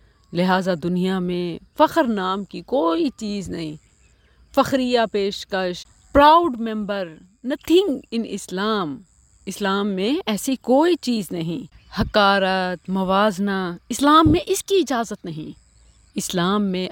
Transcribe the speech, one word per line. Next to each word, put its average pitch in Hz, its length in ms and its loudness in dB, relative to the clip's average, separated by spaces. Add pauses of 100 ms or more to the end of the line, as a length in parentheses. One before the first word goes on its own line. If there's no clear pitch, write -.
(340)
لہٰذا 185 400 0 (100)
دنیا 180 360 0
میں 175 440 -4 (140)
فخر 311 260 4
نام 196 400 -2
کی 180 180 -14
کوئی 330 560 0
چیز 202 320 -8
نہیں، 165 260 -8 (800)
فخریہ 254 440 2 (120)
پیشکش، 190 720 -4 (280)
proud 294 480 6
member، 208 460 -6 (400)
nothing 320 460 2
in 233 340 -6
Islam۔ 190 720 -4 (480)
اسلام 196 420 -2
میں 202 260 -2 (120)
ایسی 220 360 -2
کوئی 311 400 4
چیز 220 300 -4
نہیں۔ 170 460 -6 (240)
حقارت، 190 880 2
موازنہ، 190 880 0 (140)
اسلام 302 420 6
میں 330 140 4
اس - 180 -2
کی 392 120 0
اجازت 233 500 -2
نہیں۔ 156 340 -12 (560)
اسلام 190 480 0
میں 185 280 -2